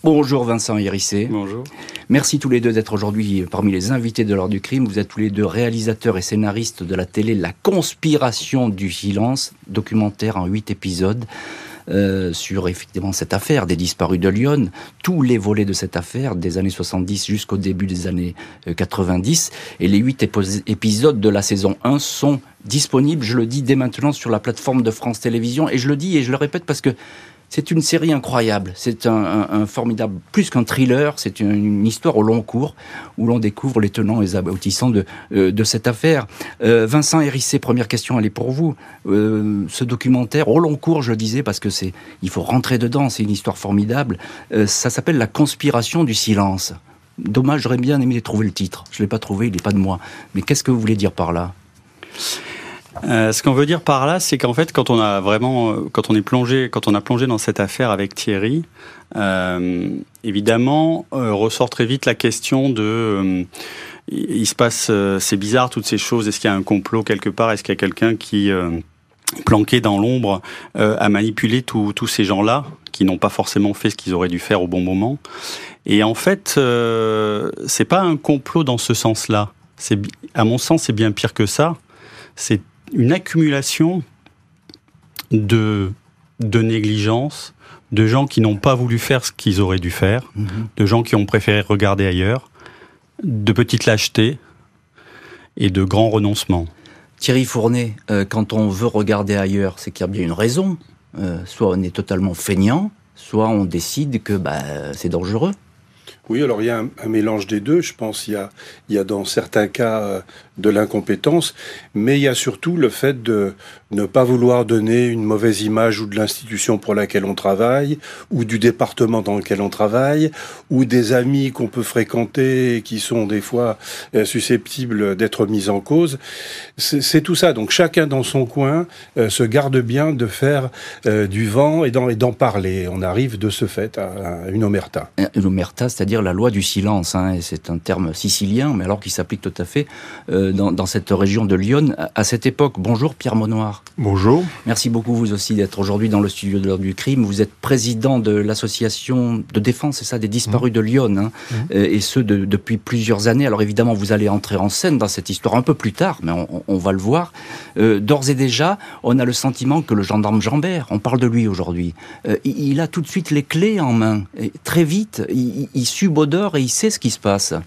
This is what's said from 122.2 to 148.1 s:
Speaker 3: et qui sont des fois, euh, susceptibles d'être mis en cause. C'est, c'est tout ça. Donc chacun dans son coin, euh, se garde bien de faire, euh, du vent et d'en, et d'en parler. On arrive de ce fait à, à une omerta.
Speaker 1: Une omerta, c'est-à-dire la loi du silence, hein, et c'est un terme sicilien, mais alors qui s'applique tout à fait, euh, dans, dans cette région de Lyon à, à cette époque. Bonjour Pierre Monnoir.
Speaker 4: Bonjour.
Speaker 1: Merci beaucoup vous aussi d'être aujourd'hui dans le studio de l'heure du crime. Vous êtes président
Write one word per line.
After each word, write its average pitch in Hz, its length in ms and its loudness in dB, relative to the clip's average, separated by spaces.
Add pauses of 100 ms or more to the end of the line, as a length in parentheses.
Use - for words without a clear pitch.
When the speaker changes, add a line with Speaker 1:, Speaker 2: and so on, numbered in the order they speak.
Speaker 3:
et 110 60 -4
qui 110 180 -8
sont 113 260 0
des 104 140 0
fois, 117 380 -2 (360)
euh, 113 120 4
susceptibles 113 920 -2
d'être 110 300 0
mis 101 240 0
en 101 100 0
cause. 147 380 2 (580)
C'est, - 240 0
c'est 156 220 2
tout 175 120 0
ça. 160 200 4
Donc 110 160 -4
chacun 165 360 4
dans 135 160 0
son 131 220 0
coin, 143 420 0 (300)
euh, 113 140 2
se - 120 0
garde 135 360 2
bien 131 340 0
de 120 140 -2
faire, 135 420 0 (380)
euh, 107 200 2
du 104 220 -2
vent 147 360 4
et 127 60 2
d'en, 127 200 2
et 113 40 0
d'en 120 180 2
parler. 95 600 0
On 92 80 -6
arrive 107 380 -2
de 107 100 0
ce 101 160 -2
fait 107 320 -6
à, 92 480 -8
à 95 60 -8
une 107 140 0
omerta. - 460 -2 (240)
Speaker 1:
Une 98 120 2
omerta, 92 420 0
c'est-à-dire 110 320 0
la 92 140 0
loi 113 160 2
du 101 120 0
silence, 98 520 0
hein, 92 180 0
et 87 80 -2
c'est 82 300 -8
un 85 80 -2
terme 85 340 -2
sicilien, 107 640 0
mais 92 80 -2
alors 101 160 -2
qui - 80 -10
s'applique 92 320 -6
tout 92 160 -8
à 90 80 -4
fait, 143 220 -2 (440)
euh, 95 220 2
dans, 98 200 2
dans 95 140 -2
cette 92 240 -4
région 98 340 2
de 98 100 4
Lyon 127 420 2
à, - 200 -6
à 107 80 2
cette 113 220 -2
époque. 135 320 2
Bonjour 117 360 0
Pierre 107 220 -4
Monnoir. 110 460 -2 (140)
Speaker 4:
Bonjour. 110 480 4 (220)
Speaker 1:
Merci 117 240 0
beaucoup 117 240 0
vous 113 180 0
aussi 104 220 -2
d'être 101 240 0
aujourd'hui 101 300 0
dans 104 120 4
le 101 80 2
studio 98 300 -2
de 98 80 0
l'heure 95 120 0
du 95 160 -2
crime. 131 300 0
Vous 101 160 -2
êtes 101 120 2
président 123 640 0